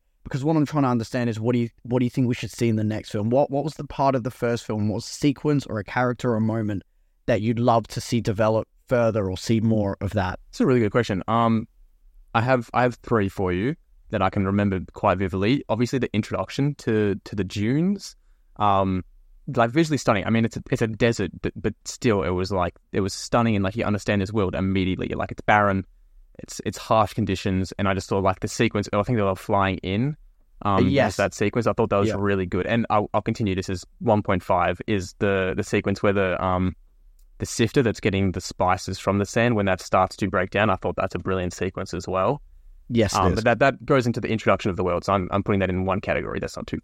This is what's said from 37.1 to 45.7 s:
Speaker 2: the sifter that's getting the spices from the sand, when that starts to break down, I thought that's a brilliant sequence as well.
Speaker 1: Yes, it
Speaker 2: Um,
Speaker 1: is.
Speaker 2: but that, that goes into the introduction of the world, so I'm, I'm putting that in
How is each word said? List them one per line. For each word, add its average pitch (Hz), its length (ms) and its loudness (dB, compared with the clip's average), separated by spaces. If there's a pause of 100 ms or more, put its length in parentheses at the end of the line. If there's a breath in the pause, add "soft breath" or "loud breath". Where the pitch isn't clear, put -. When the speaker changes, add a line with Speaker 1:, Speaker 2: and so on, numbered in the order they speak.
Speaker 2:
the 107 60 -6
sifter - 360 0
that's 107 200 0
getting 98 320 0
the 90 80 -6
spices 95 580 -2
from 98 180 0
the 101 80 0
sand, 117 300 2
when 101 100 0
that 92 160 0
starts 92 360 0
to 104 100 -2
break 92 240 -2
down, 104 180 2
I 92 60 2
thought - 220 -4
that's 92 180 -4
a 87 40 -4
brilliant 90 340 -4
sequence 92 400 -6
as 90 140 -8
well. 95 340 0 (480)
Speaker 1:
Yes, 113 260 2
it 104 40 2
Speaker 2:
Um, 90 120 4
Speaker 1:
is. - 40 0
Speaker 2:
but 113 100 -2
that, 117 140 2
that 135 260 2
goes 135 200 2
into 120 140 -2
the - 80 -6
introduction 107 420 0
of 87 60 -2
the 92 80 -2
world, 87 220 0
so 98 80 2
I'm, 98 180 0
I'm 98 100 0
putting 98 200 0
that 92 80 0
in 92 160 0